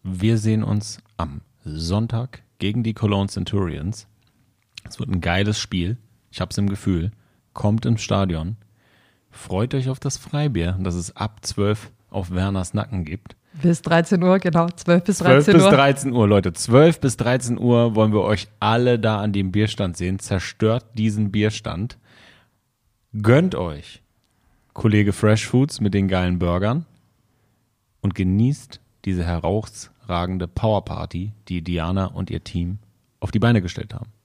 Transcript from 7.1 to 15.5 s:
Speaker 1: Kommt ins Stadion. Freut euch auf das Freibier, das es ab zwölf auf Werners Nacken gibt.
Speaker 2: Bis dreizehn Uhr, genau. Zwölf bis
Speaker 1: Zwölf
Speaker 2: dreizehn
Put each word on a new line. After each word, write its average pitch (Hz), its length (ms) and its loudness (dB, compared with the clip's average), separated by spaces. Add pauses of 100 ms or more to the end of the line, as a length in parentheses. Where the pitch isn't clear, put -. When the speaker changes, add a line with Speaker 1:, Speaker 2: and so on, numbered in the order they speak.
Speaker 1:
Kommt 110 320 0
ins 117 160 0
Stadion. 95 540 -2 (760)
Freut 107 440 -4
euch 131 140 -2
auf 131 120 -6
das 139 160 -6
Freibier, 95 640 -2
das 90 140 -2
es 87 220 -8
ab - 280 -8
zwölf 104 460 -2 (180)
auf 92 220 -8
Werners 92 420 -2
Nacken 95 320 -4
gibt. 78 320 -12 (240)
Speaker 2:
Bis 170 220 2
dreizehn 170 400 2
Uhr, 185 160 4
genau. 170 300 0
Zwölf 175 360 2
bis 202 140 0
Speaker 1:
Zwölf 147 260 4
Speaker 2:
dreizehn 202 100 6